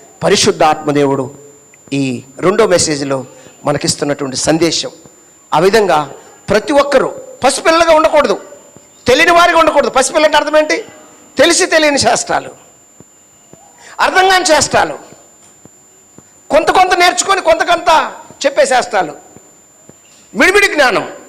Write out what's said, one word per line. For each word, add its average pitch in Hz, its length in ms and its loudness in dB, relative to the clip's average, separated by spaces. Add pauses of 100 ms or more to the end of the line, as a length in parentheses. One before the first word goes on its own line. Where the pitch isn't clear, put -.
(220)
పరిశుద్ధ 175 400 0
ఆత్మదేవుడు 143 840 -2 (480)
ఈ 131 300 -4 (160)
రెండో 196 280 0
మెసేజ్లో 143 600 -2 (380)
మనకిస్తున్నటువంటి 143 720 -4
సందేశం. 156 540 -2 (640)
ఆ 147 40 2
విధంగా 175 540 2 (360)
ప్రతి 214 240 -2
ఒక్కరూ 277 360 2 (360)
పసిపిల్లలుగా 330 480 2
ఉండకూడదు, 311 480 2 (680)
తెలియని 320 260 2
వారిగా 339 260 4
ఉండకూడదు. 302 320 2
పసిపిల్ల 285 340 0
అంటే 302 120 2
అర్థం 294 200 0
ఏంటి? 320 280 0 (540)
తెలిసి 339 280 2
తెలియని 311 320 0
శాస్త్రాలు, 156 520 -4 (1500)
అర్థం 339 280 2
కాని 370 180 2
శాస్త్రాలు, 214 520 0 (1500)
కొంత 320 200 2
కొంత 370 240 2
నేర్చుకొని 359 460 0
కొంత 330 220 0
కొంత 320 500 0 (340)
చెప్పే 277 200 0
శాస్త్రాలు, 208 460 -2 (1200)
మిడిమిడి 381 320 2
జ్ఞానం 226 460 -2 (160)